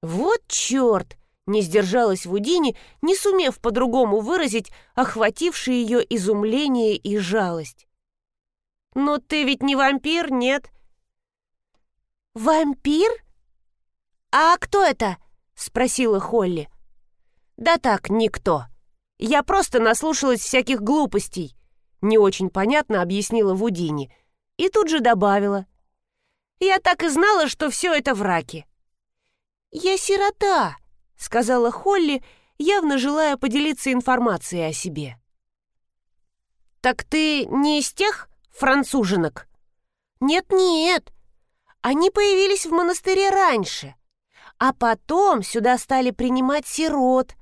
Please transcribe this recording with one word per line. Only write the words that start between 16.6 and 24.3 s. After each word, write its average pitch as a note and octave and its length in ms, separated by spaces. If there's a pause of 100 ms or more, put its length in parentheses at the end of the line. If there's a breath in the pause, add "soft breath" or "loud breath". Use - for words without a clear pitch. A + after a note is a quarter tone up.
«Да E4 220
так, A3+ 320
никто. G3 560 (520)
Я C4+ 240
просто F#4 380
наслушалась B3+ 640
всяких B3+ 400
глупостей», G#3 720 (460)
не A3 180
очень F#3+ 300
понятно A3 520
объяснила G3 540
Вудини E3+ 580 (440)